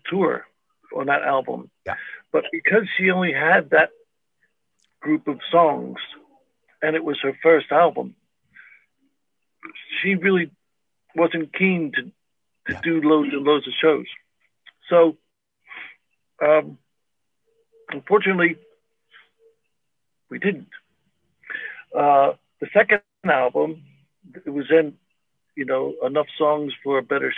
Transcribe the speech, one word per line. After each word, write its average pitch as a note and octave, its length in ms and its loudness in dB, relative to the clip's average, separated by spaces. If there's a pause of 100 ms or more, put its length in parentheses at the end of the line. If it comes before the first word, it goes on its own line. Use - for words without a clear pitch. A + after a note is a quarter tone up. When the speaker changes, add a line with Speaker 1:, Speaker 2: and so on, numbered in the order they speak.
Speaker 1:
tour D#3 360 -2 (500)
on C3+ 120 -6
that C#3+ 160 0
album. C3 460 -4 (160)
Speaker 2:
Yeah. - 100 -6 (360)
Speaker 1:
But - 200 0
because G3 320 0 (140)
she F#3 140 2
only F3+ 220 0
had D#3 380 0
that D#3 180 4 (1120)
group D3+ 260 -2
of C#3 120 -4 (120)
songs, D#3+ 460 2 (840)
and D#3 140 0
it D#3+ 80 -4
was D3 180 -4
her C3+ 220 -4
first D#3+ 280 4
album, D#3+ 440 2 (1900)
she F#3+ 140 0
really F3 340 0 (680)
wasn't E3 380 -2
keen F3+ 400 0
to, A#2+ 100 -4
to - 80 -18 (640)
Speaker 2:
Yeah. - 80 -14
Speaker 1:
do E3 200 -2
loads D3 320 2
and C#3 100 -6
loads C#3+ 240 2
of B2 140 -10
shows. D3 240 2 (840)
So, E3 280 4 (1200)
um, D3+ 360 2 (1120)
unfortunately, F3+ 680 0 (1700)
we B2 100 -12
didn't. F#3 300 -6 (1300)
Uh, C#3+ 380 4 (280)
the D3 120 -8
second G#3 280 4 (240)
album, D3+ 560 0 (640)
it - 40 -10
was C#3 200 -6
in, D3+ 280 2 (580)
you C#3 100 -8
know, C3+ 300 -4 (100)
enough D3 220 -2 (100)
songs D3+ 360 0 (100)
for C#3 140 0
a B2+ 40 -2
better C3+ 360 -2